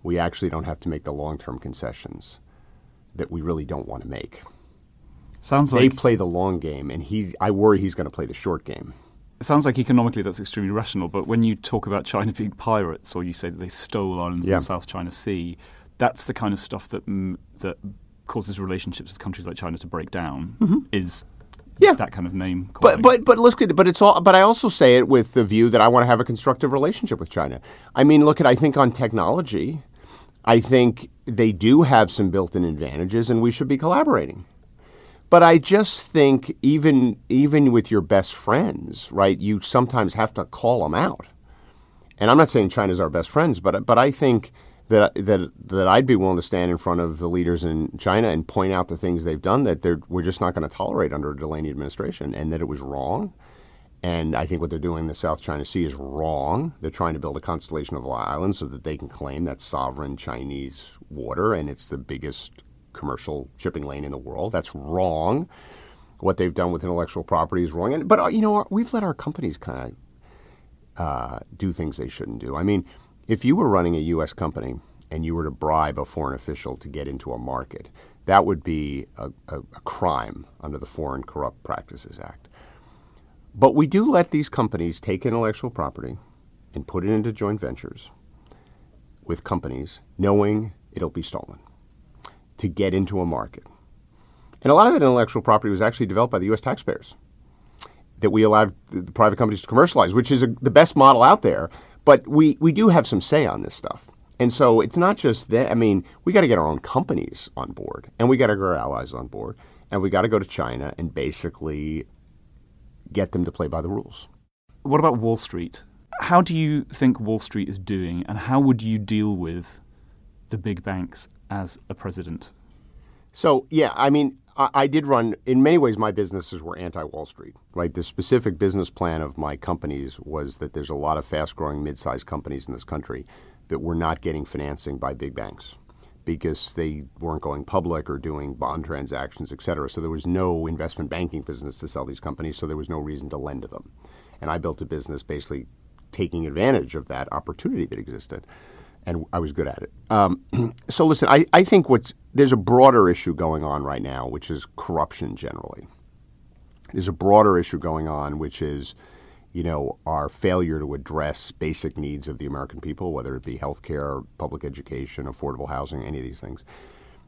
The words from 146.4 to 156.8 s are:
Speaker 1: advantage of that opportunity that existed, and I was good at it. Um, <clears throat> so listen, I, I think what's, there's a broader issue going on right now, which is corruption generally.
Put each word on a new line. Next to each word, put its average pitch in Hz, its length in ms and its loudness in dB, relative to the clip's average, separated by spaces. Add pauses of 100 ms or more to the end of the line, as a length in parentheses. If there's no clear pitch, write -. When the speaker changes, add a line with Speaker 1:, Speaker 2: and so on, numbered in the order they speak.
Speaker 1:
advantage 85 480 0
of 73 120 -10
that 67 240 -10
opportunity - 540 -6
that - 140 -12
existed, - 460 -14 (600)
and 85 260 -6
I 87 80 -4
was 73 140 -6
good 76 140 -4
at - 160 -10
it. - 80 -14 (180)
Um, 98 320 2 (120)
<clears throat> 117 360 -4
so - 160 2
listen, 156 240 4
I, 143 240 8
I 180 100 8
think 185 260 4
what's, 120 240 4 (200)
there's 131 200 6
a 120 40 6
broader 120 520 8
issue 85 240 0
going 78 300 -2
on 73 200 -4
right 69 180 -6
now, 64 260 -8
which 71 240 -12
is 73 140 -8 (100)
corruption 76 600 -6
generally. - 520 -14 (1080)